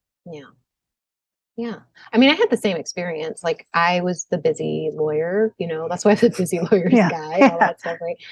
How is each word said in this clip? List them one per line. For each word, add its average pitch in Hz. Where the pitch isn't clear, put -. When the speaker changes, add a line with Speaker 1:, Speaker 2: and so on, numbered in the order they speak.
Speaker 1:
Yeah. 147
Yeah. 233
I 226
mean, 262
I 311
had 427
the 233
same 196
experience. 160
Like, 165
I 175
was 180
the 175
busy 156
lawyer, 160
you 170
know, 160
that's 180
why 214
I'm 214
the -
busy 175
<laughs> 175
lawyers 185
Speaker 2:
Yeah. 196
Speaker 1:
guy, 165
Speaker 2:
Yeah. 220
Speaker 1:
all 170
that 175
stuff, 170
right? 170